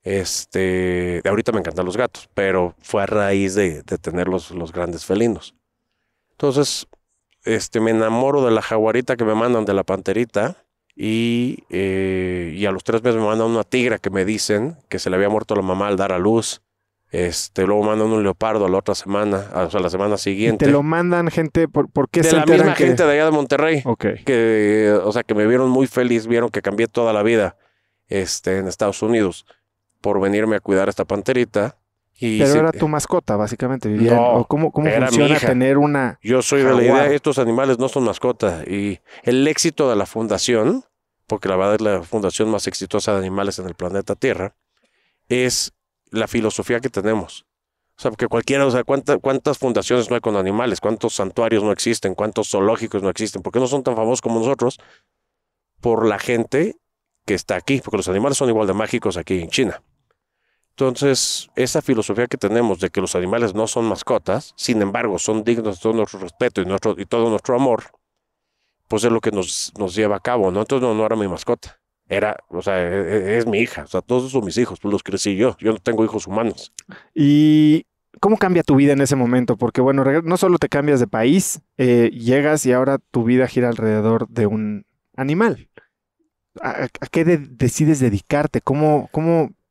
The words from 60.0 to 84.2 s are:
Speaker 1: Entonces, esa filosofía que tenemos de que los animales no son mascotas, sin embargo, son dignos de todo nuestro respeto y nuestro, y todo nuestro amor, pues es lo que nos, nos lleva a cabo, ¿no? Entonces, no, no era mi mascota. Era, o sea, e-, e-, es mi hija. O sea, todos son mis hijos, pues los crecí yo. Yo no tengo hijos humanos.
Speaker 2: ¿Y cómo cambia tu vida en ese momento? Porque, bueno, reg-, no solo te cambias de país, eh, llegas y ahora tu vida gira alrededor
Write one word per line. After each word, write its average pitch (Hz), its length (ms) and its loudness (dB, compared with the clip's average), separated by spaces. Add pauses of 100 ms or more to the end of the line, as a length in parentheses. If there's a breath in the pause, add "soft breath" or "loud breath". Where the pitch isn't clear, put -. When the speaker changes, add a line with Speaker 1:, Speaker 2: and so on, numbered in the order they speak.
Speaker 1:
Entonces, 131 840 -2
esa 127 280 0
filosofía 113 440 0
que 131 100 -6
tenemos 104 440 0
de 92 100 -2
que 98 100 -4
los 92 140 -4
animales 95 400 -2
no 110 140 -2
son 117 160 -2
mascotas, 107 720 -2
sin 110 260 -2
embargo, 101 380 -2
son 107 240 -2
dignos 110 320 -2
de - 60 -12
todo 113 100 2
nuestro 107 260 -2
respeto 98 420 -4
y 90 40 -2
nuestro, 95 340 -2
y 98 80 -10
todo 117 240 0
nuestro 110 240 0
amor, 120 300 2 (1040)
pues 107 160 0
es 117 80 2
lo 113 80 0
que 113 100 -2
nos, 95 480 -6
nos 95 160 -6
lleva 104 220 0
a 95 40 -12
cabo, 113 300 0
¿no? 98 100 -2
Entonces, 123 260 -2
no, 113 80 0
no 110 120 0
era 110 80 -2
mi 104 140 -2
mascota. - 520 -6 (280)
Era, 101 280 -2 (120)
o 87 120 -8
sea, 92 220 -2
e-, 98 520 -2
e-, 117 40 0
es 113 80 -2
mi 107 120 0
hija. - 260 -4
O - 20 -18
sea, - 160 -4
todos 127 300 -2
son 123 120 0
mis 95 140 -4
hijos, 120 220 -2
pues 101 120 -4
los 98 120 -2
crecí 98 320 -4
yo. 117 220 0
Yo 110 140 0
no 107 60 -4
tengo 113 260 0
hijos 110 220 -4
humanos. 107 460 -6 (420 loud breath)
Speaker 2:
¿Y 151 720 4 (340)
cómo 208 160 2
cambia 180 280 0
tu 147 100 2
vida 143 200 4
en 139 60 0
ese 139 140 0
momento? 123 420 0
Porque, 120 240 -2
bueno, 135 220 2
reg-, 143 220 0
no 175 120 0
solo 180 220 2
te 143 100 -2
cambias 143 300 2
de 120 80 2
país, 147 540 0 (180)
eh, 120 340 4
llegas 135 540 0
y 123 60 4
ahora 131 260 2
tu - 240 -4
vida 127 240 4
gira 123 220 0
alrededor 110 600 0